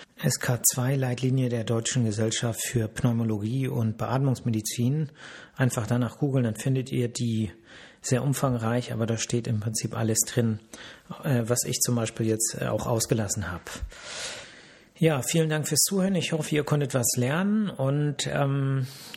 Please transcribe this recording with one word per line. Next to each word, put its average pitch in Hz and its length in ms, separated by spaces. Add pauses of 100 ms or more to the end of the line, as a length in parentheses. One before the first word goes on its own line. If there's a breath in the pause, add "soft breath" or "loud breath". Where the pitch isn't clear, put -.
(220 loud breath)
S - 160
K 120 240
zwei 131 320
Leitlinie 127 540
der 117 160
Deutschen 113 400
Gesellschaft 110 580
für 110 240
Pneumologie 113 800
und 117 320
Beatmungsmedizin. 123 1120 (460 loud breath)
Einfach 120 320
danach 123 300
googeln, 135 260
dann 110 100
findet 131 380
ihr 123 160
die 110 420 (500 loud breath)
sehr 123 220
umfangreich, 123 720
aber 117 140
da 110 100
steht 120 320
im 113 100
Prinzip 107 380
alles 110 240
drin, 113 400 (640 loud breath)
äh, 127 220
was 120 180
ich - 160
zum 123 160
Beispiel 113 300
jetzt, 110 340
äh, 127 60
auch 110 200
ausgelassen 110 640
hab. 87 120 (1400 loud breath)
Ja, 156 240
vielen 160 280
Dank 151 180
fürs 147 140
Zuhören. 190 320
Ich 165 180
hoffe, 156 220
ihr 147 100
konntet 143 300
was 120 220
lernen 190 520
und, 143 600
ähm, 139 580 (300 loud breath)